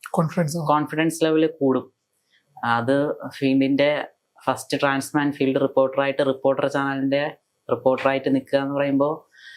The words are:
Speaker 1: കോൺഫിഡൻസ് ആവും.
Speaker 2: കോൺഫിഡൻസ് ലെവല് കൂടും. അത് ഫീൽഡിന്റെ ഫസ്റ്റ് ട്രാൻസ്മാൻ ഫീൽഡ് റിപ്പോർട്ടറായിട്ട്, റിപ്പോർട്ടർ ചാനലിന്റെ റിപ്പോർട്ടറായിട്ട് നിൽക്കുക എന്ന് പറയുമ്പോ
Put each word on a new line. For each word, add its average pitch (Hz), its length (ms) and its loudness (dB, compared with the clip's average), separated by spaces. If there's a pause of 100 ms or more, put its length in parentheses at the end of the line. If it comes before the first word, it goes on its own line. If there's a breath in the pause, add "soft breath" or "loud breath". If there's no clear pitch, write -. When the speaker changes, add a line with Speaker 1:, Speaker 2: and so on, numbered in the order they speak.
(100)
Speaker 1:
കോൺഫിഡൻസ് 165 460 -2
ആവും. 156 100 -8
Speaker 2:
കോൺഫിഡൻസ് 151 580 0
ലെവല് 160 240 4
കൂടും. 131 440 -2 (720)
അത് 127 500 0 (140)
ഫീൽഡിന്റെ 139 800 0 (360)
ഫസ്റ്റ് - 360 -2
ട്രാൻസ്മാൻ 139 520 0
ഫീൽഡ് 135 280 0
റിപ്പോർട്ടറായിട്ട്, 135 640 0
റിപ്പോർട്ടർ 135 420 0
ചാനലിന്റെ 139 680 -2 (340)
റിപ്പോർട്ടറായിട്ട് 131 640 0
നിൽക്കുക 135 240 -2
എന്ന് 139 160 -4
പറയുമ്പോ 143 540 0 (280 loud breath)